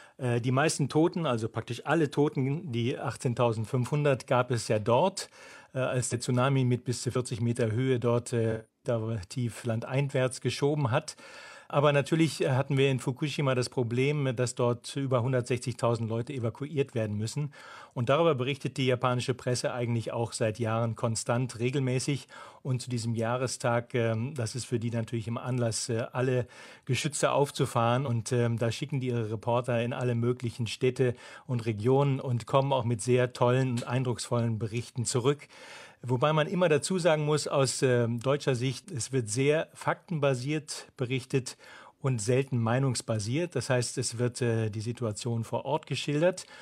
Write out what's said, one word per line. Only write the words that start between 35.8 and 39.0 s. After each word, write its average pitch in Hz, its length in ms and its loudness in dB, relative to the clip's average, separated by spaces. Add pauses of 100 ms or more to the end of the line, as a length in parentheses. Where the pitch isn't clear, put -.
Wobei 131 300 2
man 151 140 4
immer 180 200 2
dazu 151 300 2
sagen 156 280 4
muss, 147 220 0
aus, 139 360 0
ähm, 120 360 4
deutscher 135 360 0
Sicht, 123 340 -4
es 131 220 -6